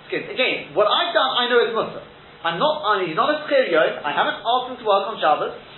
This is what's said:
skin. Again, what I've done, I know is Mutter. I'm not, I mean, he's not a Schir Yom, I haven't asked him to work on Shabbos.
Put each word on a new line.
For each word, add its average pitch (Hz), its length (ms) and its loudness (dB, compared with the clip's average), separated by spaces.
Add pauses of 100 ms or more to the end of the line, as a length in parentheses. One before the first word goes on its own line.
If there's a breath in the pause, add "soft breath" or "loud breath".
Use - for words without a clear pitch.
skin. - 240 -6
Again, 180 480 -4
what 208 80 6
I've 311 320 0
done, 262 160 0
I 240 160 0
know 240 160 4
is 226 80 -4
Mutter. - 300 -6 (420)
I'm 170 160 -2
not, 247 240 0
I 202 160 2
mean, 170 80 -2
he's 156 80 -8
not 277 160 2
a 294 160 -4
Schir 262 240 2
Yom, - 320 2
I 143 80 -4
haven't 190 280 0
asked 247 280 0
him 254 120 -12
to 220 40 -8
work 202 240 2
on 214 80 -8
Shabbos. 175 400 0 (200 loud breath)